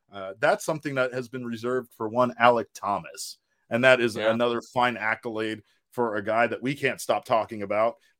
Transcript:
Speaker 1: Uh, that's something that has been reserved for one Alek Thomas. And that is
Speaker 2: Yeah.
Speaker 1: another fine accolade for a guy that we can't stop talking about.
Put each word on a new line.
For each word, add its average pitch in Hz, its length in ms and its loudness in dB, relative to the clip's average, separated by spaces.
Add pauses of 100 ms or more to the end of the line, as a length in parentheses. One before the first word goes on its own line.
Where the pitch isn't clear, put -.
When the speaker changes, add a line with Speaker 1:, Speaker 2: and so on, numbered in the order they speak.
(120)
Speaker 1:
Uh, 98 280 -10
that's 165 260 0
something 151 300 -6
that 127 180 -2
has 127 160 -8
been 127 160 -10
reserved 117 500 -4
for 110 140 -6
one 120 320 2
Alek 120 320 6
Thomas. - 640 -6 (320)
And 120 160 0
that 127 160 8
is 117 160 0
Speaker 2:
Yeah. 135 140 2
Speaker 1:
another 117 300 0
fine 120 360 0
accolade 110 640 -4 (300)
for 117 240 -2
a 107 80 -4
guy 113 240 2
that 110 140 -6
we 135 140 -4
can't 127 240 -2
stop 110 260 -2
talking 110 380 -2
about. 107 320 0 (240)